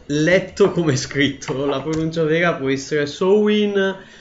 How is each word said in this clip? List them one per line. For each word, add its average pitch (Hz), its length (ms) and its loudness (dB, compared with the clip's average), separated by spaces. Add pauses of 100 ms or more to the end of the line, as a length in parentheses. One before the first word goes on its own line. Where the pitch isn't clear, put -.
eh, 139 80 -6
letto 180 560 2
come 156 260 0
scritto, 139 680 -2
la 135 160 -2
pronuncia 160 420 -4
vera 165 300 2
può 135 160 -4
essere 143 360 -2
Samhain, 202 880 2 (240)